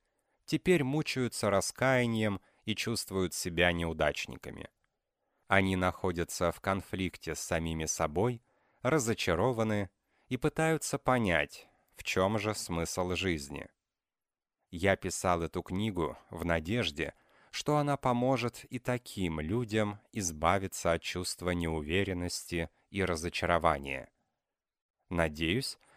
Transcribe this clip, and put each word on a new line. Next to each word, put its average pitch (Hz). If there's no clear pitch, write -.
теперь 170
мучаются 131
раскаянием 113
и 110
чувствуют 95
себя 87
неудачниками. 80
Они 95
находятся 90
в -
конфликте 92
с -
самими 80
собой, 87
разочарованы 110
и 127
пытаются 160
понять, 98
в -
чем 98
же 104
смысл 90
жизни. 76
Я 92
писал 87
эту 85
книгу 92
в 82
надежде, 82
что -
она 143
поможет 123
и 123
таким 95
людям 104
избавиться 87
от 85
чувства -
неуверенности 87
и 95
разочарования. 80
Надеюсь, 82